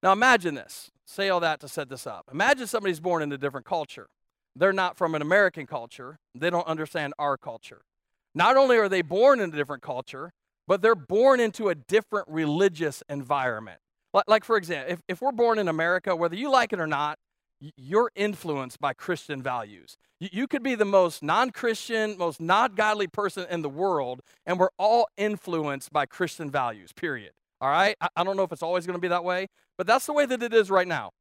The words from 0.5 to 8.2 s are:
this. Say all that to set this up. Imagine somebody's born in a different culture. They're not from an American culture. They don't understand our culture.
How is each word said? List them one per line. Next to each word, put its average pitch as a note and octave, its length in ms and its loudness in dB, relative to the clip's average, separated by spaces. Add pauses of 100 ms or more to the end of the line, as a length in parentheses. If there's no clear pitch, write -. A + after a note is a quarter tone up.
this. - 380 -16 (120)
Say G3 260 -4
all F3 100 0
that D#3+ 200 -2
to C#3+ 80 -18
set C#3+ 200 -8
this C3 180 -14
up. G#2 240 -14
Imagine A#3 380 0
somebody's G3 320 -4
born E3+ 220 -2
in D3 100 -6
a C#3 60 -8
different C3+ 280 -6
culture. D3+ 400 -8 (520)
They're F#3+ 140 4
not F#3+ 240 -2
from E3 180 -2
an D3+ 60 -2
American E3+ 460 2
culture. C3 520 -14 (160)
They D3 140 -2
don't F3 180 0
understand D#3 520 -6
our C#3+ 180 0
culture. - 460 -16 (520)